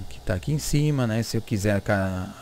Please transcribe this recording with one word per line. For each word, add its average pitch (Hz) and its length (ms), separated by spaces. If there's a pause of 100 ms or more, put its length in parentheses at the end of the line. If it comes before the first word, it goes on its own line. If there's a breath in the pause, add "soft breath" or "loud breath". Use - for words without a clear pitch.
que - 120
tá - 140
aqui 117 180
em 151 60
cima, 147 480
né? 110 160
Se - 140
eu 113 60
quiser 101 380
ca-, 95 600